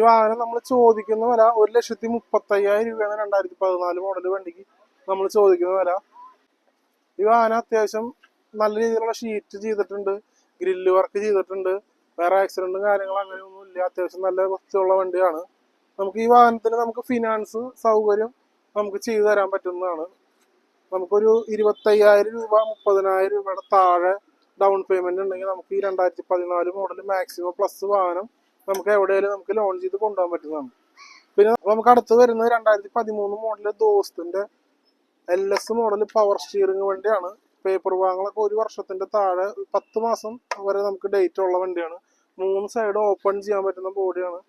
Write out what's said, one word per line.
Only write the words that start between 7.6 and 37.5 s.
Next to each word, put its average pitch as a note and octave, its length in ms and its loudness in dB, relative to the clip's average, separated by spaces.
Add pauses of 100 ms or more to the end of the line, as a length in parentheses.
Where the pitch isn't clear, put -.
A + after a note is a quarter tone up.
അത്യാവശ്യം A3 460 -2 (540)
നല്ല G#3+ 200 0
രീതിയിലുള്ള A3+ 380 -2
ഷീറ്റ് G#3+ 460 -10
ചെയ്തിട്ടുണ്ട്, G3+ 460 -4 (500)
ഗ്രില്ല് F#3 360 0
വർക്ക് F#3+ 260 0
ചെയ്തിട്ടുണ്ട്, F#3+ 480 -2 (480)
വേറെ F3 220 2
ആക്സിഡന്റും F#3 460 -4
കാര്യങ്ങളും G3 360 -2
അങ്ങനെയൊന്നും F#3+ 440 -18
ഇല്ല. F3+ 100 -18 (120)
അത്യാവശ്യം F#3 380 -8
നല്ല F#3 140 -2 (120)
വൃത്തിയുള്ള F#3+ 480 0
വണ്ടിയാണ്. F3+ 400 0 (580)
നമുക്ക് G3 240 -4
ഈ - 80 0
വാഹനത്തിന് A#3 500 6
നമുക്ക് A#3 280 -6
ഫിനാൻസ് A3 520 -4 (220)
സൗകര്യം A3 480 2 (460)
നമുക്ക് G3+ 280 -4
ചെയ്തു A3 240 0
തരാൻ G3+ 240 4
പറ്റുന്നതാണ്. F3+ 500 -4 (920)
നമുക്കൊരു G3+ 380 2 (220)
ഇരുപത്തയ്യായിരം G#3 880 4
രൂപ, G#3+ 160 0 (160)
മുപ്പതിനായിരം G3 680 0
രൂപയുടെ G3 260 -8 (120)
താഴെ F3+ 360 4 (500)
ഡൗൺ G3 180 2 (100)
പേയ്മെന്റ് F#3 340 -2
ഉണ്ടെങ്കിൽ F#3+ 300 -6
നമുക്ക് F3+ 240 -14
ഈ - 100 -2
രണ്ടായിരത്തി F#3 440 -2
പതിനാല് F3 460 -2
മോഡൽ F#3 220 -8 (120)
Maximo F3+ 460 -6
Plus G3 200 -2 (160)
വാഹനം F#3 340 0 (420)
നമുക്ക് G3 280 -2
എവിടെയായാലും G3 360 2
നമുക്ക് G3+ 260 -8
ലോൺ G3 220 0
ചെയ്ത് F#3 220 -6
കൊണ്ടുപോകാൻ F#3+ 300 -2
പറ്റുന്നതാണ്. D3+ 360 -8 (680)
പിന്നെ G#3+ 160 6 (200)
നമുക്ക് A3 220 2
അടുത്ത് A#3+ 280 4
വരുന്നത് A#3 340 4
രണ്ടായിരത്തി G#3+ 420 0
പതിമൂന്ന് G#3 460 -4
മോഡൽ G#3 240 -6 (140)
Dost-ന്റെ G3 600 0 (920)
എൽ F#3+ 80 0 (120)
എസ് - 220 -4
മോഡൽ G#3+ 240 0 (140)
പവർ G3+ 280 2
സ്റ്റിയറിംഗ് G3 460 -2
വണ്ടിയാണ്. F#3+ 400 -2 (360)